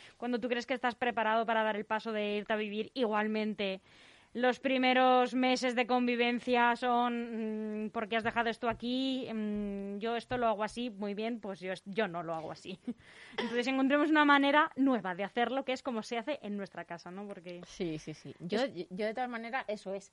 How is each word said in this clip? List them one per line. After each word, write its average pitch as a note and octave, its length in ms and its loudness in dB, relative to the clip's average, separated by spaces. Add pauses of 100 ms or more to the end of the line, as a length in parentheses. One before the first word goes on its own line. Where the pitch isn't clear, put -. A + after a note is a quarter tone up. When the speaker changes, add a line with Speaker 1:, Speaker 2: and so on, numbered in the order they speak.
(160)
Speaker 1:
cuando A#3+ 220 -2
tú A#3+ 100 -2
crees A#3+ 180 -2
que C4+ 80 -2
estás B3 200 0
preparado A3+ 520 2
para A3 180 2
dar G#3+ 120 2
el G#3 100 -4
paso A3 260 -2
de G#3 240 0
irte G#3 160 -2
a A3 40 2
vivir, G#3+ 380 -4
igualmente G#3+ 840 0 (520)
los A#3+ 280 2
primeros B3+ 760 4
meses B3+ 400 2
de A#3 140 2
convivencia A#3+ 880 2
son, A3+ 1120 -2
mm, G#3 40 -6
"¿por A3+ 180 -4
qué G3+ 60 -2
has A3+ 80 2
dejado A3+ 260 0
esto A#3 200 -2
aquí?". B3+ 640 -2
Mm, G#3 640 -4
yo A3+ 160 -4
esto A#3 240 -4
lo A#3 80 2
hago G#3+ 160 0
así, A#3 260 -4
muy G3+ 260 -6
bien, A3 260 -4
pues G3 180 -8
yo F#3 140 -6
es-, F3+ 120 -8
yo G3 220 -2
no F3 160 -6
lo E3 140 -4
hago D#3+ 160 -6
así. F3+ 340 -12
<laughs> A#3+ 100 -6 (440)
Entonces A#3+ 260 0
encontremos C4+ 420 4
una D4+ 160 6
manera C#4+ 520 6
nueva A3+ 400 2
de G3 80 -4
hacerlo, A#3+ 400 0
que B3+ 80 -2
es C4+ 100 -4
como A3+ 220 -4
se A#3+ 120 -6
hace B3+ 260 -4
en G#3 140 -6
nuestra F#3 280 -8
casa, E3+ 260 -12
¿no? G3 160 -12
Porque F3+ 400 -12
Speaker 2:
Sí, E3 320 -4
sí, D#3 160 -10
sí. - 240 -16
Yo, F3+ 240 -2
Speaker 1:
es G3 280 -4
Speaker 2:
yo F#3 140 -4
de A3 100 -2
todas B3 140 -4
maneras, A#3 380 -6
eso G3 280 -6
es, G3 180 -10